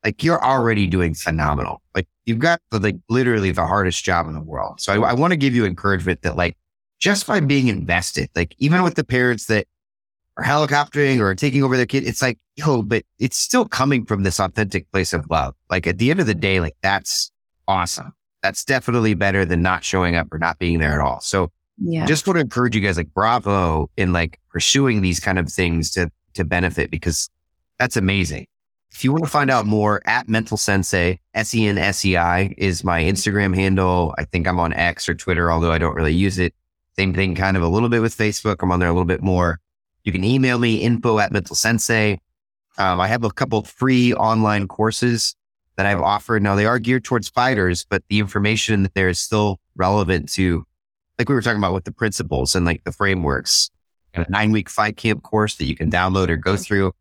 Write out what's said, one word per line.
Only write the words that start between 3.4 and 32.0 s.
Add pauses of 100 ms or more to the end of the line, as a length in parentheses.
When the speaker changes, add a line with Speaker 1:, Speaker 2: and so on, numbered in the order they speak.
Speaker 1:
the
hardest
job
in
the
world.
So (120)
I,
I
wanna
give
you
encouragement
that,
like, (440)
just
by
being
invested,
like,
even
with
the
parents
that (680)
are
helicoptering
or
taking
over
their
kid,
it's
like, (180)
yo,
but (140)
it's
still
coming
from
this
authentic
place
of
love. (160)
Like,
at
the
end
of
the
day,
like,
that's (360)
awesome. (300)
That's
definitely
better
than
not
showing
up
or
not
being
there
at
all.
So (260)
Speaker 2:
Yeah.
Speaker 1:
just
wanna
encourage
you
guys,
like,
bravo
in,
like, (120)
pursuing
these
kind
of
things
to, (240)
to
benefit,
because (480)
that's
amazing. (440)
If
you
wanna
find
out
more,
at
Mental
Sensei, (140)
S
E
N
S